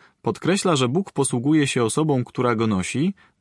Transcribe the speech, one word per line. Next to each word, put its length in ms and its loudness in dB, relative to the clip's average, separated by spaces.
podkreśla, 540 0
że 120 2
Bóg 240 -2
posługuje 560 0
się 160 0
osobą, 400 0
która 320 0
go 120 0
nosi, 460 -2